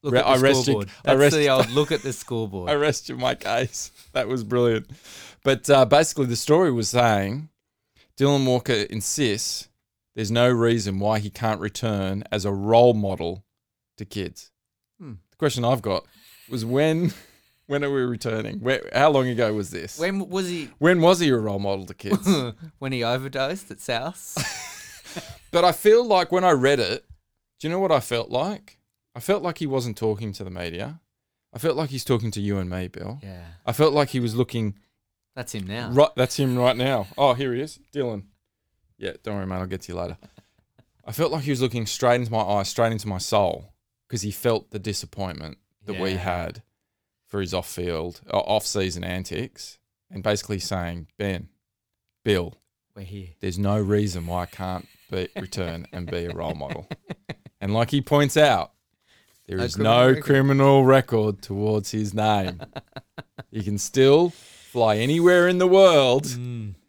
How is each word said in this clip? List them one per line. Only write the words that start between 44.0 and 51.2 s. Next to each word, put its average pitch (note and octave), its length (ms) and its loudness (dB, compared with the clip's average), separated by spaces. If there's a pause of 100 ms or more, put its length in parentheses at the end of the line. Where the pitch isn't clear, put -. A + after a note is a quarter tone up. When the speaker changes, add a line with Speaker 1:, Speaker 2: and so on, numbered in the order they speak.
Speaker 2:
'cause A2+ 140 -8
he G#2 100 -6
felt - 400 -4
the G#2+ 80 -10
disappointment F#2 800 -10 (260)
that G2 160 -8
we F#2+ 120 -2
Speaker 1:
Yeah. F#2+ 80 -4
Speaker 2:
had F2 440 -6 (640)
for G2+ 140 -6
his F#2 120 -6
off-field, F2 680 -6 (120)
uh, G#2 40 2
off-season F#2+ 680 -2
antics, F#2 760 -10 (300)
and G2 140 -14
basically G#2 360 -4
saying, E2+ 480 -8 (100)
"Ben, F#2 320 -6 (720)